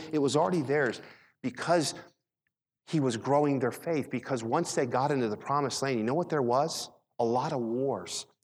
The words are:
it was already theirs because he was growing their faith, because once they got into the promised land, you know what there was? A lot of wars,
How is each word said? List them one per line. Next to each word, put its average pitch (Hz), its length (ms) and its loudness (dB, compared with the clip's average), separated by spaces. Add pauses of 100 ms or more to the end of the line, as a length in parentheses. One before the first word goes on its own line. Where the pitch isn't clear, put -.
(120)
it 156 60 0
was 139 180 2
already 170 260 2
theirs 131 380 0 (420)
because 156 520 0 (920)
he 160 140 0
was 127 160 2
growing 139 420 2
their 120 140 0
faith, 160 380 -4
because 123 320 -4
once 143 320 -2
they 147 120 2
got 127 240 0
into 127 180 2
the 107 80 -2
promised 139 460 -2
land, 135 160 0
you 107 60 0
know 123 100 2
what 170 140 0
there 151 140 0
was? 131 480 0 (280)
A 123 60 2
lot 123 280 2
of 135 80 -2
wars, 117 680 -2 (180)